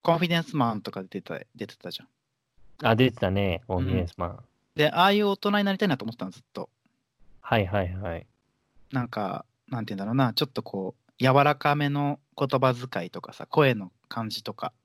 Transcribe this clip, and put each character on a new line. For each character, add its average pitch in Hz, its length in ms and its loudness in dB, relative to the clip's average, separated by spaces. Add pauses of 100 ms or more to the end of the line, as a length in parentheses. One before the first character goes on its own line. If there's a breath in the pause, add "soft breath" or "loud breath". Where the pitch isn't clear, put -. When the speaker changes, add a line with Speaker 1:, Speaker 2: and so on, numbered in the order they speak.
Speaker 1:
コ 170 120 4
ン 160 40 2
フ 175 60 2
ィ 170 40 -2
デ 170 100 2
ン 165 40 0
ス 160 140 -8
マ 117 160 2
ン 104 80 -4
と - 100 -10
か 95 120 -8
出 92 60 -12
て 98 120 -8
た、 - 180 -10 (160)
出 101 120 -10
て - 100 -20
た - 140 -12
じ - 100 -14
ゃ - 40 -20
ん。 - 40 -20 (760)
Speaker 2:
あ、 113 100 6
出 127 140 6
て - 80 -14
た 92 120 0
ね、 98 380 0
コ 92 120 0
ン 90 40 0
フ 92 60 -2
ィ 95 40 2
デ 92 80 2
ン 85 60 -4
ス - 80 -14
マ 87 120 -4
ン。 - 20 -6
Speaker 1:
う - 20 -14
ん。 - 60 -16 (360)
で、 151 160 2
あ 175 140 2
あ 196 80 6
い 208 80 2
う 208 80 2
大 196 80 0
人 202 220 -2
に 208 60 2
な 196 80 2
り 190 60 -2
た 214 80 2
い - 20 2
な 143 100 2
と - 60 -10
思 113 60 -6
っ - 40 -10
て - 60 -16
た - 40 -6
の、 92 60 -8
ず - 100 -20
っ - 20 -20 (100)
と。 - 180 -10 (720)
Speaker 2:
は - 180 0
い 101 80 2
は 98 160 0
い 90 100 -4
は 92 240 -8
い。 85 100 -12 (680)
Speaker 1:
な 131 100 -2
ん 120 60 -6
か、 104 360 -6 (240)
な 117 140 -6
ん - 20 -6
て 107 100 -8
言 - 20 -8
う - 20 -8
ん - 20 -8
だ 98 60 -6
ろ 110 60 -4
う - 20 -2
な、 127 180 2
ち 147 120 -2
ょ - 20 -4
っ - 20 -16
と - 140 -6
こ 95 340 -8
う、 - 160 -20 (100)
柔 131 120 4 (100)
ら 147 100 4
か 143 200 2
め 147 160 0
の 143 280 -2 (180)
言 143 120 0 (100)
葉 127 160 4
遣 120 320 -8
い - 40 -12
と - 100 -10
か - 120 -16
さ、 - 140 -14
声 139 280 4
の 95 180 -8 (160)
感 110 220 -6
じ - 120 -10
と 104 120 -10
か。 - 180 -8 (120)